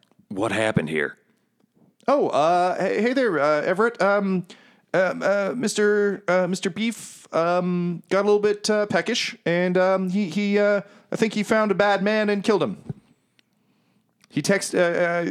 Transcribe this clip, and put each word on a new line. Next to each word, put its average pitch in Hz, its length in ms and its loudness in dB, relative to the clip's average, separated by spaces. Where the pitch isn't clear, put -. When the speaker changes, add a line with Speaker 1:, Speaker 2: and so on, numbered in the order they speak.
Speaker 1:
What 104 240 -4
happened 107 360 -2
here? 76 280 -4
Speaker 2:
Oh, 269 220 2
uh, 175 500 2
hey, 190 220 -2
hey 240 120 0
there, 226 260 0
uh, 147 220 2
Everett. 202 400 0
Um, 196 440 0
um, 175 300 0
uh, 202 320 0
Mister, 208 720 0
uh, 180 200 2
Mister 185 220 -4
Beef, - 640 -8
um, 175 760 -2
got 196 140 2
a 202 40 -2
little 208 140 4
bit, 208 280 0
uh, 208 180 0
peckish, 208 580 -2
and, 180 320 2
um, 190 320 2
he, 202 200 -2
he, 202 300 0
uh, 202 220 2
I - 20 -4
think 226 180 0
he 208 100 -2
found 214 280 0
a 190 40 -2
bad 202 280 2
man 214 260 0
and 202 140 -2
killed 202 180 2
him. 110 160 -4
He - 120 -4
text-, 196 340 0
uh, - 20 -2
uh, 170 540 0